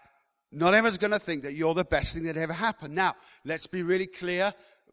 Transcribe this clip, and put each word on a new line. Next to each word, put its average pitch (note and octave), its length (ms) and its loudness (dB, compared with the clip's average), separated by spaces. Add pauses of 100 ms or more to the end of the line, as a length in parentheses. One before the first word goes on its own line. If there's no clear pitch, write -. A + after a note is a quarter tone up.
(520)
not E3+ 220 4
everyone's A3 240 4
gonna G#3 200 0
think D#3 240 -6
that C#3+ 120 -8
you're D#3+ 200 2
the F3+ 100 0
best - 300 0
thing E3 100 -6
that D#3+ 120 -4
ever D#3+ 160 -2
happened. E3 420 -4
Now, F3+ 220 2 (280)
let's D#3+ 220 -6
be F#3 160 -6
really F#3 240 0
clear. F#3 480 -2 (380)